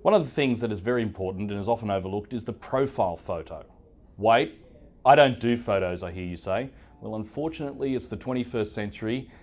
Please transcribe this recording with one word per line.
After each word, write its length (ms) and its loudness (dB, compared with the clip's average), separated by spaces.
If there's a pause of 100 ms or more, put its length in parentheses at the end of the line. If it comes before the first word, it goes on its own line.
One 140 4
of 100 6
the 60 -10
things 300 2
that 120 0
is 80 -4
very 220 0
important 480 -4
and 100 -4
is 80 -4
often 220 0
overlooked 420 -2
is 120 -6
the 100 -8
profile 640 -2
photo. 460 -10 (520)
"Wait, 480 2 (400)
I 100 10
don't 240 6
do 200 2
photos," 440 0
I 100 -8
hear 120 -8
you 120 -8
say. 340 -4 (300)
Well, 160 -8
unfortunately, 800 -6
it's 120 -4
the 100 -8
twenty-first 560 -4
century, 560 -6 (140)